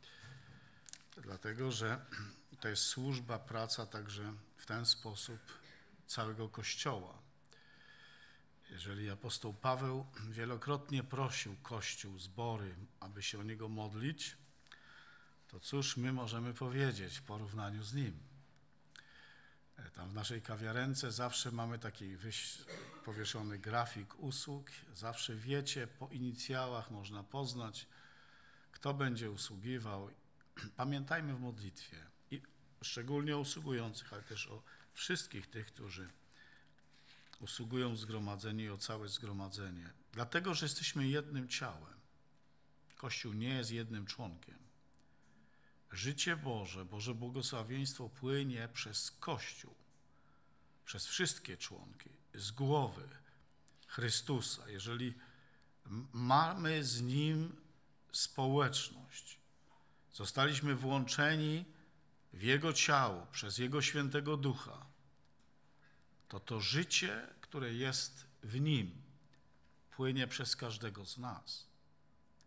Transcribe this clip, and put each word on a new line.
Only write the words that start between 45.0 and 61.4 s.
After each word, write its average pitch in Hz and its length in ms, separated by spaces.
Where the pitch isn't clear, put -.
Życie 139 460
Boże, 101 480
Boże 104 300
błogosławieństwo 123 920
płynie 127 640
przez - 380
Kościół, - 640
przez - 200
wszystkie - 520
członki, 92 520
z 101 180
głowy 135 580
Chrystusa. - 840
Jeżeli 117 440
m-, 113 280
mamy 156 680
z 120 180
Nim 151 600
społeczność, - 1300
zostaliśmy 139 640
włączeni 147 920